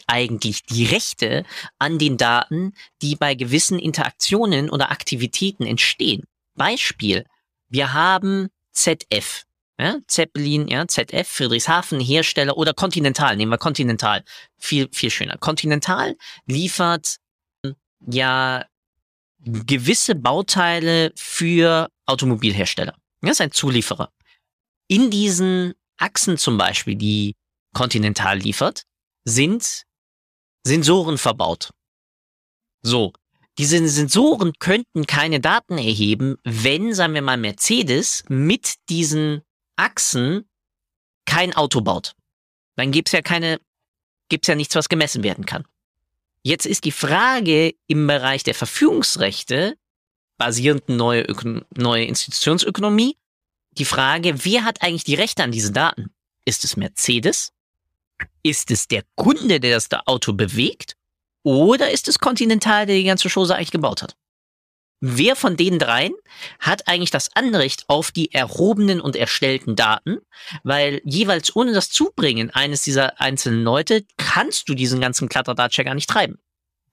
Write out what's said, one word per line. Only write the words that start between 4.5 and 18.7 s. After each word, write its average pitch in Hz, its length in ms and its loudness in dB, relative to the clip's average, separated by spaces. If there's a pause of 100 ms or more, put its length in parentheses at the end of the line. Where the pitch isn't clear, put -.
oder 139 220 0
Aktivitäten 131 720 -4
entstehen? - 580 -2 (320)
Beispiel, 135 720 -2 (440)
wir 131 240 -2
haben 190 560 2 (220)
Z - 380 0
F, - 340 -4 (360)
ja, 196 180 0 (100)
Zeppelin, 147 600 0
ja, 151 200 -2
Z - 260 -4
F, 175 140 -2
Friedrichshafen, 147 720 0
Hersteller 143 580 0
oder 156 160 0
Continental, 147 640 0
nehmen 107 140 0
wir 117 60 2
Continental, 117 640 0 (340)
viel, 139 340 -2
viel - 200 -2
schöner. - 260 -6
Continental 156 800 -2 (320)
liefert, 170 680 -2 (920)
ja, 131 580 0 (760)